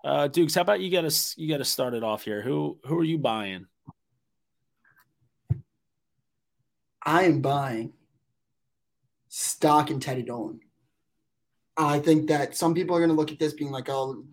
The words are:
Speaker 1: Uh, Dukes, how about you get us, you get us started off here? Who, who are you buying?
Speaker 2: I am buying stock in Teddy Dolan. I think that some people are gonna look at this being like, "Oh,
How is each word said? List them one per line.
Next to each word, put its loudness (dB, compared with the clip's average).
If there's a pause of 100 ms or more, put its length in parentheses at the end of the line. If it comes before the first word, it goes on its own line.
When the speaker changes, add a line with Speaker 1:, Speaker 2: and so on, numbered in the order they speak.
Speaker 1:
Uh, 0
Dukes, 2
how 2
about 2
you -4
get 0
us, -2
you -6
get -2
us -4
started -2
off -4
here? -4
Who, -4
who -2
are 2
you 0
buying? -4 (3500)
Speaker 2:
I 4
am 4
buying -2 (1400)
stock 2
in -4
Teddy -6
Dolan. -10 (1160)
I 2
think 4
that 0
some 2
people 0
are 4
gonna 4
look 0
at -14
this 0
being -6
like, -8
"Oh, -4 (100)